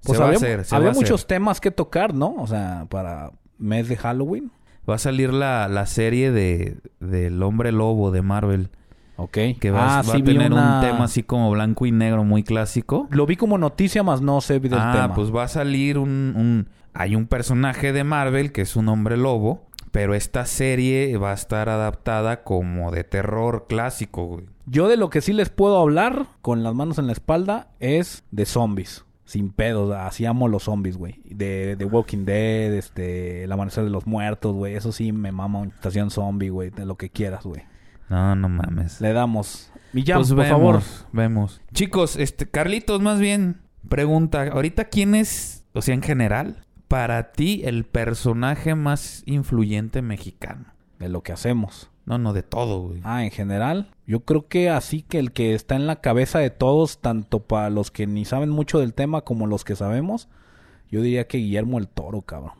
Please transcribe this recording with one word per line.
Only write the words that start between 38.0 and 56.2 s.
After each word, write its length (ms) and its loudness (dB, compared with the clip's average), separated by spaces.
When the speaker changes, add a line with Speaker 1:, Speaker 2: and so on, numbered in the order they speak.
Speaker 2:
No, 260 2
no 140 0
mames. 500 -2
Speaker 1:
Le 140 2
damos. 580 -2
Mi 100 2
jam, 140 4
Speaker 2:
Pues 100 6
Speaker 1:
por 100 6
Speaker 2:
vemos, 120 4
Speaker 1:
favor. 320 8
Speaker 2:
vemos. 500 0
Chicos, 440 0
este, 300 -2
Carlitos, 540 0
más 200 2
bien, 420 0
pregunta. 540 2
Ahorita, 340 0
¿quién 280 2
es, 580 -2
o 80 -4
sea, 140 0
en 80 -2
general, 640 0
para 440 0
ti, 320 0
el 200 -2
personaje 880 -2
más 500 -4
influyente 800 -2
mexicano? 640 -10
Speaker 1:
De 100 -10
lo 140 -6
que 100 -10
hacemos. 560 -4
Speaker 2:
No, 140 -4
no, 160 0
de 80 -2
todo, 380 -4
güey. 240 -10
Speaker 1:
Ah, 200 -4
en 60 -4
general. 600 -4
Yo 140 -2
creo 260 0
que 220 2
así 340 -2
que 160 -4
el 140 -2
que 220 0
está 220 -2
en 100 0
la 160 -4
cabeza 380 2